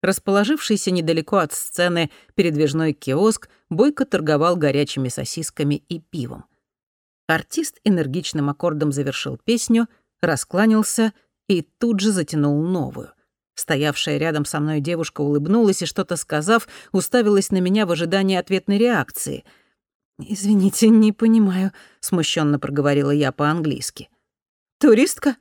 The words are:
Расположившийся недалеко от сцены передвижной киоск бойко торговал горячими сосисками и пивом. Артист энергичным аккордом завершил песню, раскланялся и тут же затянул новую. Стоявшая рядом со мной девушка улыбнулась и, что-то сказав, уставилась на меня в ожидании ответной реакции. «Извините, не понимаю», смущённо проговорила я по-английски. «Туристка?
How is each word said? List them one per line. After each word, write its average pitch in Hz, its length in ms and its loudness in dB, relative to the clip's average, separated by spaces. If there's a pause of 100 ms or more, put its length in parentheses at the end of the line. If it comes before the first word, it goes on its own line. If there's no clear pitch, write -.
Расположившийся 202 840 0
недалеко 165 460 0
от 160 140 0
сцены 170 600 -2 (240)
передвижной 156 580 0
киоск 180 560 -2 (220)
бойко 269 340 0
торговал 156 500 0
горячими 139 540 0
сосисками 143 800 -6
и 170 100 -8
пивом. 127 460 -12 (800)
Артист - 560 -4
энергичным 151 680 -2
аккордом 151 400 -2
завершил 135 520 -6
песню, 226 440 0 (340)
раскланялся 214 920 0 (360)
и 180 160 0
тут 226 380 -2
же 214 100 2
затянул 147 500 0
новую. 156 520 -6 (420)
Стоявшая 147 640 -4
рядом 151 260 -2
со - 140 -6
мной 151 200 -2
девушка 160 420 -6
улыбнулась 175 600 2
и, 165 60 -6
что-то 180 300 -6
сказав, 170 500 -2 (240)
уставилась 202 580 2
на 196 100 0
меня 190 280 2
в 170 40 0
ожидании 185 460 0
ответной 190 400 -2
реакции. 202 680 -2 (760)
«Извините, 202 680 2
не 214 240 6
понимаю», 202 580 2 (280)
смущённо 151 600 0
проговорила 143 500 0
я 143 220 0
по-английски. 151 760 -4 (680)
«Туристка? 262 600 4